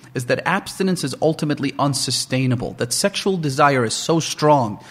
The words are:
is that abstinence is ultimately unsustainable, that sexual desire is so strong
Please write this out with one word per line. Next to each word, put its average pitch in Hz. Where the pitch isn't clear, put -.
is 120
that 127
abstinence 190
is 131
ultimately 147
unsustainable, 131
that -
sexual 196
desire 143
is 107
so 165
strong 139